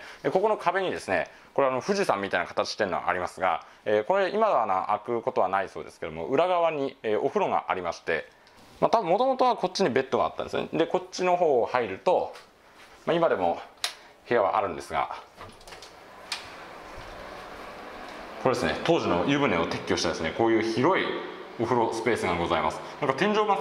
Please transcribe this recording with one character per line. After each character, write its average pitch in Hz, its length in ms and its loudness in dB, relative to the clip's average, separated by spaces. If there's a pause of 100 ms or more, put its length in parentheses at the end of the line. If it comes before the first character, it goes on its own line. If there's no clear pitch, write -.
(220)
で、 156 80 0
こ 190 100 4
こ 214 100 2
の 214 80 0
壁 - 260 0
に 165 80 -2
で 85 80 -4
す - 80 -14
ね、 87 240 0 (240)
こ 139 60 4
れ、 135 60 4
あ 127 40 0
の、 127 100 -2
富 196 160 0
士 196 60 2
山 101 180 2
み 98 80 -2
た 95 80 0
い - 40 2
な 80 40 -2
形 - 240 -2
し - 60 -8
て 110 80 0
る 95 80 0
の 82 60 0
は 87 120 -2
あ 90 40 4
り 90 60 -2
ま 90 80 -2
す - 120 -12
が、 87 240 2 (220)
え 107 160 4
ー、 - 20 0
こ 190 140 2
れ 190 120 2
今 214 200 2
は 131 160 2
な、 95 200 0 (200)
開 120 120 -2
く 113 40 -4
こ 120 100 -2
と 117 100 2
は 95 60 4
な 98 160 0
い 87 60 -8
そ 80 120 -10
う - 20 -8
で - 80 -18
す - 80 -20
け 87 80 -6
ど 80 40 -8
も、 82 140 -6
裏 151 220 2
側 170 240 2
に、 139 320 -4
え 107 120 0
ー、 101 40 2
お 135 100 0
風 202 120 0
呂 165 80 2
が 95 180 0
あ - 60 0
り 90 80 -4
ま 85 100 -4
し - 100 -10
て、 78 260 -2 (540)
ま 156 60 6
あ、 - 20 0
多 - 120 4
分 170 80 0
も 185 80 4
と 247 80 2
も 262 120 2
と 262 80 4
は 240 100 4
こ - 120 -2
っ 185 40 -8
ち 196 120 0
に 165 60 4
ベ 131 120 2
ッ 135 80 -4
ド 120 80 2
が 90 80 4
あ 82 40 0
っ - 60 -16
た - 60 -6
ん - 60 -6
で - 20 -14
す - 80 -4
ね。 123 160 -2
で、 160 120 2
こ 185 120 0
っ 180 120 -8
ち - 140 -6
の 180 140 4
方 151 240 4
を 101 60 2
入 120 200 0
る 95 120 -8
と、 139 340 2 (720)
ま 156 80 2
あ、 - 20 4
今 165 140 4
で - 60 2
も 85 240 2 (680)
部 120 80 2
屋 113 60 6
は 95 160 4
あ 107 40 2
る 98 60 0
ん 82 80 -6
で 69 60 -8
す - 100 -12
が、 76 240 0 (3250)
こ 127 60 4
れ 120 60 2
で - 40 0
す - 60 0
ね、 76 180 0
当 165 160 4
時 110 80 -2
の 87 200 0
湯 143 120 2
船 117 180 2
を 82 100 0
撤 - 180 -6
去 95 100 0
し 87 60 0
た 87 80 0
で 80 60 -2
す - 60 -6
ね、 80 160 -4
こ 113 100 4
う 113 40 4
い 113 80 4
う 110 140 -2
広 135 280 2
い - 40 -2 (560)
お - 20 -2
風 123 140 2
呂 110 160 2
ス - 80 -6
ペ 120 120 2
ー 101 40 0
ス - 80 -4
が 90 80 0
ご 85 140 0
ざ 80 100 2
い 78 40 0
ま 78 100 0
す。 - 100 -6 (180)
な 147 80 -2
ん - 40 2
か 131 40 -2
天 185 160 2
井 208 160 2
が 196 140 4